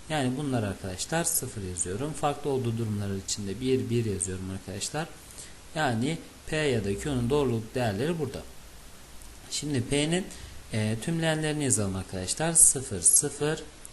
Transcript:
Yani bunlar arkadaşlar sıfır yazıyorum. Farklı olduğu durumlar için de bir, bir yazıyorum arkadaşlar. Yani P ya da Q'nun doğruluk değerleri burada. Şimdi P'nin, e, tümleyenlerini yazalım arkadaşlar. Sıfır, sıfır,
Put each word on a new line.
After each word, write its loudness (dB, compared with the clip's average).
Yani 2
bunlar 0
arkadaşlar -2
sıfır -2
yazıyorum. -2
Farklı 0
olduğu 2
durumlar 0
için -4
de -4
bir, 2
bir 2
yazıyorum -2
arkadaşlar. -6
Yani 2
P -2
ya 4
da 0
Q'nun 0
doğruluk 2
değerleri 2
burada. -4
Şimdi 0
P'nin, 2
e, 2
tümleyenlerini 2
yazalım 4
arkadaşlar. -2
Sıfır, 6
sıfır, 4